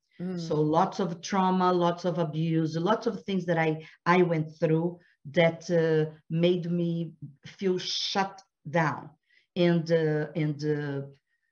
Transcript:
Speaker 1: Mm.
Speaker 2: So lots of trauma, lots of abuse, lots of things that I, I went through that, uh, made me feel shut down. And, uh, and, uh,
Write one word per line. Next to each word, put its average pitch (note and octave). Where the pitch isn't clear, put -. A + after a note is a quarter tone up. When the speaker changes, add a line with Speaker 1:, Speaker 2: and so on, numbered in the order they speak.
Speaker 1:
Mm. F3+
Speaker 2:
So E3
lots E3
of E3+
trauma, F#3
lots F3
of E3+
abuse, D#3+
lots G3+
of G3
things F#3+
that E3+
I, D#3
I F3+
went D#3+
through E3
that, E3
uh, D#3+
made E3+
me E3+
feel F#3
shut -
down. D#3
And, E3+
uh, D3+
and, D3+
uh, D3